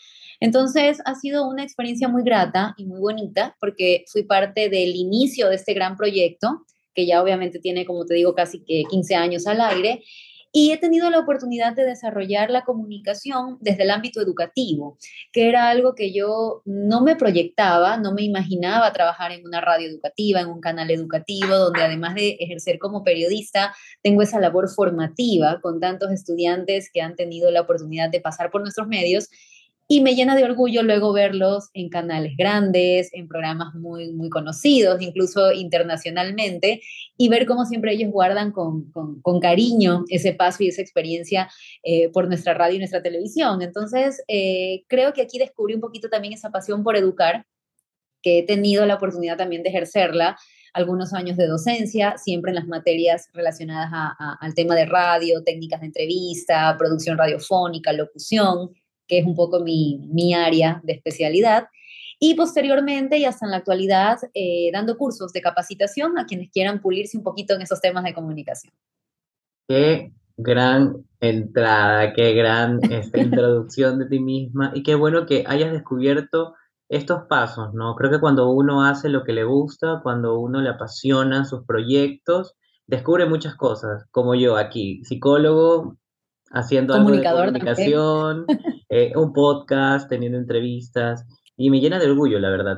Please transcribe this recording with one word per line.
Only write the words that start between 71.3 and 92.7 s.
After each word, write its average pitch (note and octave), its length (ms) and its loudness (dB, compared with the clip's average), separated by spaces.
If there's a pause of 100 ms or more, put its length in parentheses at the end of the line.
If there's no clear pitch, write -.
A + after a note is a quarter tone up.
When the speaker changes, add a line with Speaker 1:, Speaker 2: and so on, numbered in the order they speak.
Speaker 2:
qué A#2 220 4
gran, A#2 480 2 (100)
este, A2+ 300 -2
Speaker 1:
<laughs> - 0 -
Speaker 2:
introducción B2 760 2
de C3 100 -4
ti C3+ 120 0
misma, C3 560 -4
y C#3 80 -6
qué D3+ 120 2
bueno D#3 300 2
que C#3 220 0
hayas D3+ 240 0
descubierto D3 840 -2 (340)
estos D3 400 -4
pasos, A2+ 440 -2
¿no? A2+ 220 -6
Creo C3+ 160 0
que D3 80 2
cuando C3+ 320 4
uno C#3 320 4
hace C#3 240 0
lo C3+ 160 0
que A#2+ 80 -4
le A2+ 140 0
gusta, D3+ 580 -2
cuando A#2+ 340 -2
uno B2 220 -4
le C3 80 0
apasiona C3+ 800 0
sus C3 200 -10
proyectos, C#3 880 0 (320)
descubre E3 380 0
muchas D#3 300 -2
cosas, G#2+ 560 -4
como B2 240 0
yo B2 220 4
aquí, G#2+ 480 -4
psicólogo, D#3 920 2 (540)
haciendo B2+ 440 0
algo - 160 6
de - 120 6
Speaker 1:
Comunicador E3+ 300 2
también. B2+ 140 -4
Speaker 2:
comunicación, D#3 800 0
Speaker 1:
<laughs> - 420 -4
Speaker 2:
eh, A#2 280 2
un D3+ 160 2
podcast, C#3 760 2
teniendo A#2+ 300 -4
entrevistas, A#2+ 880 -4 (320)
y C3+ 120 2
me C3+ 120 4
llena E3+ 180 2
de D3+ 100 4
orgullo, C#3 300 2
la F#2+ 100 0
verdad, F#2+ 280 -2